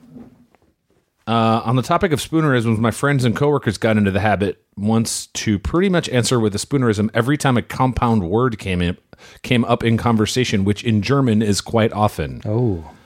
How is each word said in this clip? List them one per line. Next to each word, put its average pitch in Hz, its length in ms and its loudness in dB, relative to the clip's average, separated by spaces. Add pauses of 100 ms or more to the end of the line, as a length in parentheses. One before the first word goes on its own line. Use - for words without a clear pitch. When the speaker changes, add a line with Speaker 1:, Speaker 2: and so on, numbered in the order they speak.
(1300)
Speaker 1:
Uh, 113 360 2
on 117 120 0
the 131 60 2
topic 170 300 0
of 139 80 0
spoonerisms, 127 580 0
my 113 140 0
friends 139 340 0
and 110 100 2
coworkers 139 420 0
got 110 200 2
into 101 140 4
the 95 80 0
habit 98 440 0 (140)
once 110 500 -2
to - 300 -2
pretty 175 320 0
much 175 200 0
answer 123 300 0
with 107 140 0
a 104 40 -6
spoonerism 110 560 0
every 117 240 0
time 131 200 0
a 104 40 0
compound 117 680 0
word 113 300 0
came 90 220 -2
in, 87 160 0 (440)
came 120 240 2
up 120 180 0
in 117 140 2
conversation, 110 680 0
which 101 180 -2
in 107 180 2
German 120 400 2
is 104 200 0
quite 113 320 0
often. 80 520 -2
Speaker 2:
Oh. 107 460 -4 (140)